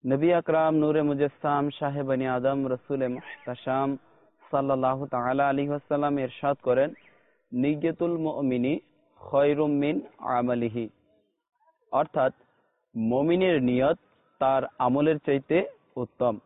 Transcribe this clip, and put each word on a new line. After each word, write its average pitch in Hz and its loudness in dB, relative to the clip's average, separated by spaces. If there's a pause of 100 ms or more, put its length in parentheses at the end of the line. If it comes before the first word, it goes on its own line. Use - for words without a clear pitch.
নবী 143 2
আকরাম 160 2
নূরে 151 2
মুজাসসাম 143 -2
শাহে 143 -4
বনি 131 -2
আদম 131 -2
রসুলে 127 -4
মুহতাশাম 131 -6 (520)
সাল্লাল্লাহু 135 0
তাআলা 131 0
আলাইহি 143 0
ওয়াসাল্লাম 147 -2
ইরশাদ 139 -4
করেন, 131 2 (580)
"নিয়্যাতুল 156 -2
মুমিনি 143 -2 (360)
খয়রুম 147 2
মিন 143 0 (180)
আমালিহি", 120 -2 (1040)
অর্থাৎ 139 0 (640)
মমিনের 147 2
নিয়ত 127 2 (400)
তার 135 2 (160)
আমলের 147 2
চাইতে 147 0 (300)
উত্তম। 120 -2